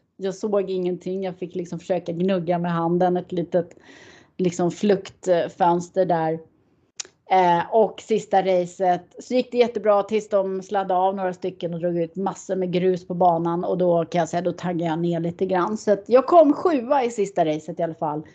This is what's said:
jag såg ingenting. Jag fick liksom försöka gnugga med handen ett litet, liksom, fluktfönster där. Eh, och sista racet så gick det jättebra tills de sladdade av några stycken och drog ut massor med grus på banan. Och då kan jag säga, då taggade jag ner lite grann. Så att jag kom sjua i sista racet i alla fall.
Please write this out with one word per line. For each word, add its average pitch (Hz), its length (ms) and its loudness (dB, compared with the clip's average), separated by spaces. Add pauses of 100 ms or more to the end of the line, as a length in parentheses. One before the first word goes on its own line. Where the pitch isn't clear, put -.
(180)
jag 190 180 -6
såg 202 340 -2
ingenting. 185 540 -4
Jag 180 140 -8
fick 175 180 -10
liksom 175 240 -8
försöka 175 320 -4
gnugga 175 480 0
med 175 120 -2
handen 175 460 2
ett 180 140 -8
litet, 175 460 -4 (600)
liksom, 175 340 0
fluktfönster 180 1300 0
där. 165 340 0 (920)
Eh, 180 320 4 (120)
och 220 260 2
sista 202 400 0
racet 180 800 0
så - 140 -10
gick 247 180 0
det 240 60 -4
jättebra 214 460 2
tills 208 260 -4
de 190 320 0
sladdade 190 380 -2
av 190 160 0
några 185 180 -4
stycken 180 400 -8
och 170 60 -6
drog 175 180 -2
ut 165 180 -4
massor 185 400 -6
med 180 160 -4
grus 180 360 -2
på 185 60 -8
banan. 170 500 0
Och 190 140 -4
då 170 280 2
kan 175 140 -2
jag 160 100 -2
säga, 175 120 -4
då 180 100 -2
taggade 170 380 -4
jag 160 100 -2
ner 170 200 -2
lite 170 260 -4
grann. 185 320 -2
Så - 140 -2
att 202 160 0
jag 254 180 4
kom 311 280 8
sjua 277 500 0
i 240 80 -2
sista 196 340 0
racet 156 340 -4
i 175 40 0
alla 165 100 -4
fall. 156 280 -4 (140)